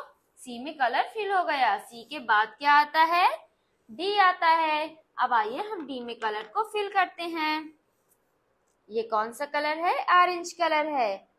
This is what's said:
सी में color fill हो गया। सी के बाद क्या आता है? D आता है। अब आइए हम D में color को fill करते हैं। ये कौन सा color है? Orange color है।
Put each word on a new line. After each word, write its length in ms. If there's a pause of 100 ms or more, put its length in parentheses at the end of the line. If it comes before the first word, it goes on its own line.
(400)
सी 240
में 100
color 400
fill 180
हो 120
गया। 360
सी 240
के 160
बाद 380
क्या 140
आता 340
है? 220 (600)
D 280
आता 300
है। 480 (220)
अब 140
आइए 300
हम 240
D 140
में 180
color 280
को 160
fill 260
करते 340
हैं। 520 (1120)
ये 160
कौन 280
सा 140
color 320
है? 160 (200)
Orange 380
color 380
है। 260 (220)